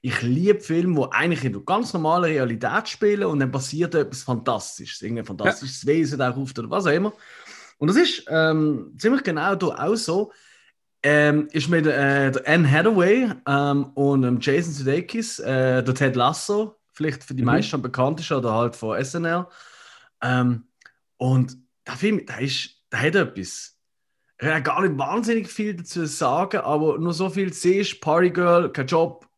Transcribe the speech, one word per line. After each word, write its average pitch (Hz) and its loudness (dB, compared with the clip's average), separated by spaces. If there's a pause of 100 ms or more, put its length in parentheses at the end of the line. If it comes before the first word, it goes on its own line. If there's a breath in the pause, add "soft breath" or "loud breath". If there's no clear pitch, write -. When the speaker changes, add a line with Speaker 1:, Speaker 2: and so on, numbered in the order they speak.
Speaker 1:
ich - -4
liebe 170 2
Filme, 170 0
die - -2
eigentlich 143 0
in 123 -2
der 98 -8
ganz 220 -2
normalen 170 2
Realität 127 -2
spielen 208 0
und 160 0
dann 131 0
passiert 151 -4
etwas 139 -2
Fantastisches. - -6
Irgendein 113 -6
fantastisches 127 -4
Speaker 2:
Ja. - -2
Speaker 1:
Wesen 147 0
taucht 127 0
auf 135 -8
oder - -10
was 185 -2
auch 151 4
immer. 196 0 (640 loud breath)
Und 147 0
das 190 2
ist, - 2
ähm, 156 0
ziemlich 262 2
genau 175 -2
da 175 -2
auch 165 -2
so. 208 -2 (720 soft breath)
Ähm, 147 4
ist 147 -2
mit, 160 4
äh, 139 2
der - -4
Anne 156 6
Hathaway, 196 4 (180)
ähm, 143 2
und, 139 2
ähm, 123 0
Jason 160 0
Sudeikis, 165 -4
äh, 131 2
der 127 0
Ted 131 2
Lasso, 208 0 (160)
vielleicht 151 -6
für - -12
die 127 -2
Speaker 2:
Mhm. - 2
Speaker 1:
meisten 127 0
am 135 -2
bekanntesten 135 -2
oder 120 -2
halt 117 0
von 110 -6
S 135 -6
N 170 -4
L. 170 -2 (760 soft breath)
Ähm, 123 0 (500 soft breath)
und 127 2 (320)
der - -10
Film, 202 0
der - -10
ist, 135 -6 (200)
der 127 -2
hat 160 2
etwas. - -4 (640)
Ich 127 -2
will 156 0
gar 147 -2
nicht 175 0
wahnsinnig 208 -2
viel 208 -4
dazu 175 -6
sagen, 151 -2
aber 151 0
nur 165 -2
so 185 -2
viel 190 -2
siehst, 190 0
Partygirl, 175 4
kein 131 -4
Job, 170 0 (100)